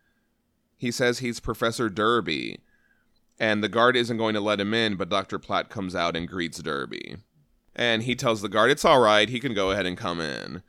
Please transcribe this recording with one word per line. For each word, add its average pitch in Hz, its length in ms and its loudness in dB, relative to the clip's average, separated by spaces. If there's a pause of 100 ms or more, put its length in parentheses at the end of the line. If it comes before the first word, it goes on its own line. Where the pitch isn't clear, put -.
(760)
He 120 140 -4
says 123 280 0
he's 120 200 -6
Professor 117 500 -2
Derby, 85 680 0 (800)
and 107 240 0
the 107 60 0
guard 120 260 4
isn't 120 220 0
going 110 180 0
to 104 60 -2
let 104 180 0
him 101 160 0
in, 110 200 0
but 87 140 -4
Doctor 95 300 -2
Platt 92 300 -4
comes 95 260 -6
out 85 200 0
and 85 120 -4
greets 85 340 -6
Derby. 69 560 -8 (580)
And 117 280 0
he 127 120 -2
tells 113 280 0
the 107 60 -4
guard, 110 200 4
"It's 143 160 2
all 156 160 8
right, 107 260 6
he 123 120 -4
can 120 160 -4
go 95 160 2
ahead 95 160 0
and 90 100 -4
come 87 240 -4
in." 65 480 -8